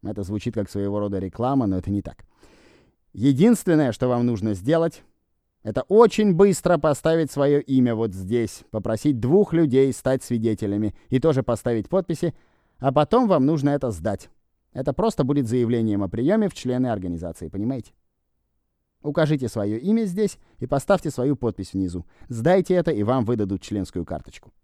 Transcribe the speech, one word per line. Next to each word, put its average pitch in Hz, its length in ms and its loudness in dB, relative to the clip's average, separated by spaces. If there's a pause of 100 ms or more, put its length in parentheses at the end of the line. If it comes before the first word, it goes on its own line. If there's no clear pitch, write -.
Это 104 200 -6
звучит 104 300 -6
как 101 160 -4
своего 101 300 -4
рода 101 200 -4
реклама, 117 480 -2
но 92 100 0
это 92 140 -6
не 101 100 -2
так. - 220 -14 (880)
Единственное, 147 760 4
что 127 160 -2
вам 120 180 0
нужно 110 280 -2
сделать, 160 500 -2 (600)
это 107 180 -6
очень 214 520 4
быстро 175 440 4
поставить 160 540 0
своё 143 280 2
имя 127 340 2
вот 110 200 -2
здесь, 101 580 -4
попросить 110 480 -2
двух 160 340 4
людей 135 380 4
стать 131 320 -2
свидетелями 107 720 -2 (140)
и 127 100 2
тоже 135 240 2
поставить 117 460 -2
подписи, 175 440 -2 (440)
а 135 160 0
потом 214 340 2
вам 156 180 4
нужно 147 260 2
это 139 200 -2
сдать. 95 380 -6 (420)
Это 135 220 -4
просто 208 300 0
будет 139 240 0
заявлением 113 560 0
о 92 60 -4
приёме 175 380 0
в 170 60 -6
члены 127 340 -2
организации, 87 600 -8
понимаете? 113 440 -8 (1080)
Укажите 147 480 0
своё 107 280 -4
имя 214 280 0
здесь 196 320 -4 (220)
и 131 80 -8
поставьте 147 440 0
свою 135 240 -2
подпись 104 380 -6
внизу. 90 320 -4 (240)
Сдайте 175 460 2
это, 175 160 0
и 104 120 -2
вам 120 220 0
выдадут 104 360 -2
членскую 92 440 -6
карточку. - 480 -14 (100)